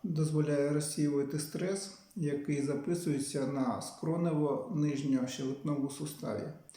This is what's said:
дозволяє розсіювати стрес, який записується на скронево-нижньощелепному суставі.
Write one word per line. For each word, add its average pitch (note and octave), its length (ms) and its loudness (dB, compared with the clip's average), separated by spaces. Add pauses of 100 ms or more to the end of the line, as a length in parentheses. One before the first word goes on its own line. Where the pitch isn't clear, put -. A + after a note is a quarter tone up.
дозволяє D3+ 680 2
розсіювати D3 680 0
стрес, F#3 580 -4 (180)
який C#3+ 460 0
записується C#3+ 880 0
на C3 340 0
скронево-нижньощелепному C#3+ 2000 0
суставі. - 540 -4 (340)